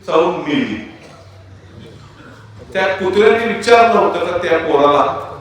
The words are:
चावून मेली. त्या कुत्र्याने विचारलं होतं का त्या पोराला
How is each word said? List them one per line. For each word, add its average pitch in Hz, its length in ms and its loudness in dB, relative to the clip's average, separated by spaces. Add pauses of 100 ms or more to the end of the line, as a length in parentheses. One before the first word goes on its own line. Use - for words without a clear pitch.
चावून 165 300 0
मेली. 120 560 -6 (1800)
त्या 196 140 -2
कुत्र्याने 202 580 2
विचारलं 226 540 4
होतं 175 260 -2
का 175 120 -4
त्या 165 200 0
पोराला 147 840 0